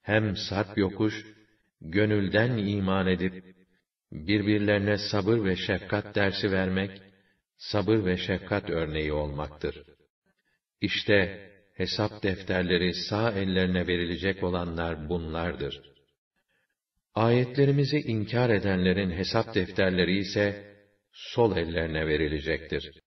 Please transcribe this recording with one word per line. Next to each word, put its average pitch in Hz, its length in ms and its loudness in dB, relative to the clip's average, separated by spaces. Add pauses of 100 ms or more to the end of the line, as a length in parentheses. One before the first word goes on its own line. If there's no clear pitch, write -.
Hem 104 360 0
sarp 101 400 -2
yokuş, 107 480 0 (560)
gönülden 104 760 2
iman 95 500 0
edip, 92 480 -2 (560)
birbirlerine 101 880 2
sabır 104 480 0
ve 92 100 2
şefkat 104 600 -4
dersi 101 360 0
vermek, 95 500 -2 (560)
sabır 104 480 0
ve 90 120 2
şefkat 98 520 -4
örneği 78 440 -2
olmaktır. 73 680 -6 (1000)
İşte 98 680 0 (240)
hesap 104 500 -4
defterleri 90 680 0
sağ 110 380 -2
ellerine 92 560 0
verilecek 90 560 -2
olanlar 82 680 -4
bunlardır. 80 720 -4 (1300)
Ayetlerimizi 131 840 4
inkar 117 520 0
edenlerin 92 640 2
hesap 110 440 -2
defterleri 92 640 2
ise 101 580 -2 (360)
sol 110 460 2
ellerine 82 500 0
verilecektir. 76 1000 -2